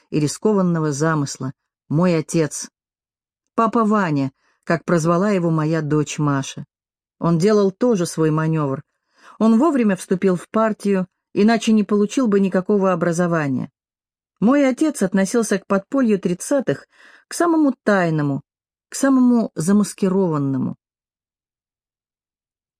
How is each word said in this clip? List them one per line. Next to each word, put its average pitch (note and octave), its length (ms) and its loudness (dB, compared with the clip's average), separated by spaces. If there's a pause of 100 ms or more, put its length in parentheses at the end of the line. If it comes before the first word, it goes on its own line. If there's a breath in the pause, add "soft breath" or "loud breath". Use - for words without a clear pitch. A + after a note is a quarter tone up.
и D3+ 100 -2
рискованного E3+ 720 0
замысла, C#3+ 600 -2 (340)
мой E3 300 2
отец. - 520 -4 (880)
«Папа A3+ 280 0
Ваня», E3+ 480 0 (380)
как E3 160 -2
прозвала E3+ 460 0
его E3+ 180 0
моя D#3+ 320 0
дочь D3+ 380 -2
Маша. C#3+ 440 -4 (540)
Он E3 220 0
делал G3+ 320 2
тоже G#3+ 340 0
свой D#3+ 240 -2
манёвр. D#3 540 -2 (560 soft breath)
Он A3+ 180 4
вовремя B3 380 2
вступил F#3 400 -2
в - 120 -10
партию, G3+ 600 -2 (260)
иначе A3 380 2
не G#3+ 120 4
получил G#3 440 0
бы G3+ 120 2
никакого F#3+ 540 0
образования. E3 760 -2 (680)
Мой C4+ 300 2
отец D4 320 -2
относился G3 560 0
к - 80 -8
подполью G#3 540 0
тридцатых F3+ 640 -4 (420 soft breath)
к - 60 -16
самому D#4+ 480 2
тайному, D#3 640 0 (460)
к - 60 -18
самому B3 600 2
замаскированному. D#3+ 1200 0 (2000)